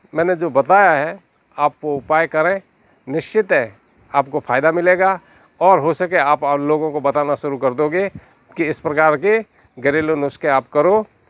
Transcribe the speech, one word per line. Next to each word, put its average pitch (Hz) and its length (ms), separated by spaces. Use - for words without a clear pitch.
मैंने 170 220
जो 160 140
बताया 170 420
है, 160 280
आप 147 160
वो 147 120
उपाय 156 300
करें, 175 360
निश्चित 185 440
है 117 240
आपको 139 260
फ़ायदा 139 320
मिलेगा। 180 480
और 185 180
हो 151 140
सके 175 240
आप 147 260
और 143 180
लोगों 151 320
को 147 80
बताना 143 340
शुरू 139 220
कर 127 180
दोगे 151 340
कि 165 80
इस 151 160
प्रकार 151 360
के 202 240
घरेलू 156 360
नुस्खे 143 340
आप 131 240
करो, 185 340